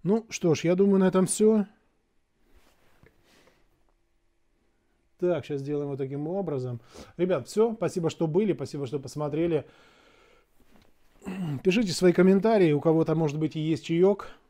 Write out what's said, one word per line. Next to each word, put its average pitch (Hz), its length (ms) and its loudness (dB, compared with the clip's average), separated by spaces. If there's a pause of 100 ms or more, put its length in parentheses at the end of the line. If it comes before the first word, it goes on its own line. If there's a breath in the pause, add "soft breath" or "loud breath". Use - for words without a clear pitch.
Ну 220 260 0
что 170 240 0
ж, 139 120 -2
я 175 100 2
думаю, 196 240 2
на 185 80 4
этом 185 180 2
все. 214 400 2 (3500 soft breath)
Так, 175 280 -2
щас 143 160 -6
сделаем 143 280 -4
вот 139 80 -8
таким 139 300 -8
образом. 147 520 -6 (380 loud breath)
Ребят, 170 300 -2
все. 220 260 0
Спасибо, 165 380 -4
что 170 160 -4
были, 185 260 0
спасибо, 139 320 -8
что 135 140 -6
посмотрели. 147 640 -4 (1600 soft breath)
<clears throat> 180 380 -8
Пишите 185 280 2
свои 180 220 4
комментарии, 190 580 4
у 147 100 2
кого-то, 160 340 2
может 156 240 -2
быть, 156 160 -4
и 156 40 -6
есть 156 260 -4
чаек. 185 420 2 (220)